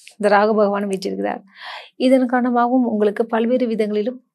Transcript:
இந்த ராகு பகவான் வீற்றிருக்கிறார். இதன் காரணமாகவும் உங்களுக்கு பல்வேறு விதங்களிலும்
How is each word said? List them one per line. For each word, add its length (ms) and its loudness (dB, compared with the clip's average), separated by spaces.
இந்த 200 2
ராகு 100 4
பகவான் 400 0
வீற்றிருக்கிறார். 560 -6
இதன் 300 2
காரணமாகவும் 580 2
உங்களுக்கு 420 0
பல்வேறு 400 0
விதங்களிலும் 520 -2